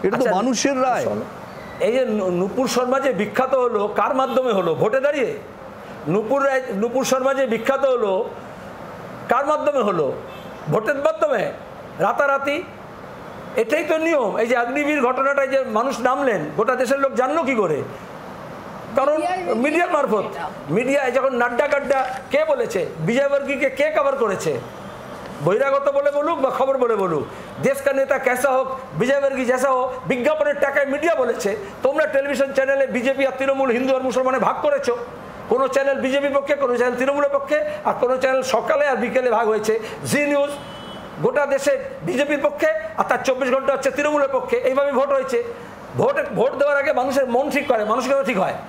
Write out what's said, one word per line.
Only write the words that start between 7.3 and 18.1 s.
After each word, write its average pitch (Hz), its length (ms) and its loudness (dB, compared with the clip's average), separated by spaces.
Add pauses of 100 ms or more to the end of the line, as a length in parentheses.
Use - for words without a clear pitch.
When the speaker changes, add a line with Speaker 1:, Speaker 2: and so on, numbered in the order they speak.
Speaker 2:
যে 262 140 2
বিখ্যাত 262 380 0
হলো, 226 440 2 (1000)
কার 262 160 2
মাধ্যমে 294 340 0
হলো? 175 320 0 (580)
ভোটের 214 260 2
মাধ্যমে, 294 560 0 (480)
রাতারাতি। 277 640 0 (920)
এটাই 254 280 0
তো 320 140 2
নিয়ম। 285 400 2
এই 226 100 2
যে 247 100 2
অগ্নিবীর 277 440 0
ঘটনাটায় 269 460 2
যে 269 160 0
মানুষ 226 360 -2
নামলেন, 254 460 2 (120)
গোটা 226 180 2
দেশের 254 240 0
লোক 269 140 2
জানলো 269 300 2
কি 254 120 0
করে? 160 260 0 (1120)